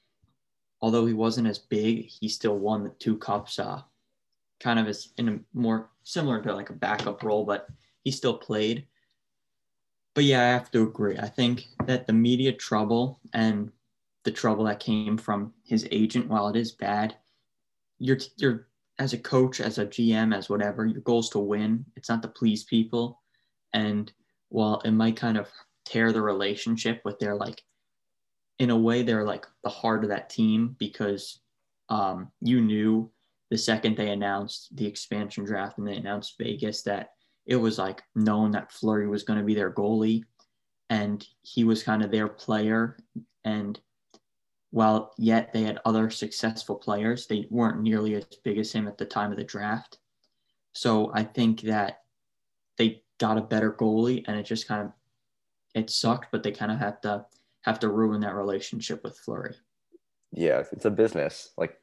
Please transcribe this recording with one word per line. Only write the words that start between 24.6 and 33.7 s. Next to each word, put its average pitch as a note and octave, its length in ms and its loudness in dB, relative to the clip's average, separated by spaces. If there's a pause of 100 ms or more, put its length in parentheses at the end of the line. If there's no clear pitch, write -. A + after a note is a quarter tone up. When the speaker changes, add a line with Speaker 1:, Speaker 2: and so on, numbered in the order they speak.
Speaker 1:
it A2+ 60 2
might A2+ 260 4
kind A2+ 200 0
of G#2 120 -4 (340)
tear A2+ 300 2
the A2 80 2
relationship G#2+ 800 -2
with G2+ 160 -6
their, G#2 160 -2
like, - 280 -6 (960)
in B2+ 100 4
a A#2 80 4
way, A#2 240 4
they're, A2 240 2
like, G2 200 -4 (180)
the A2+ 60 -2
heart A2 340 0
of G#2 80 0
that - 180 -4
team, A2+ 500 2
because, G#2 600 -4 (480)
um, F#2+ 500 -2
you A#2+ 220 4
knew A2 500 2 (380)
the A2+ 80 0
second A2 400 0